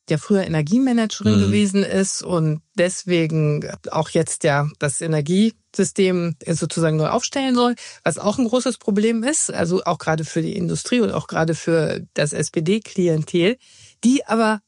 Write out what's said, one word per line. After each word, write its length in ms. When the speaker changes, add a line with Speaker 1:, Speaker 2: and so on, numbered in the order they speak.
Speaker 1:
ja 120
früher 260
Energiemanagerin 920
Speaker 2:
Mhm. 40
Speaker 1:
gewesen 420
ist 380
und 400
deswegen 880
auch 200
jetzt 340
ja 340
das 240
Energiesystem 1300
sozusagen 520
neu 100
aufstellen 480
soll, 180
was 160
auch 180
ein 100
großes 300
Problem 460
ist, 280
also 340
auch 120
gerade 260
für 200
die 120
Industrie 440
und 100
auch 160
gerade 300
für 580
das 180
S-P-D-Klientel, 1300
die 240
aber 400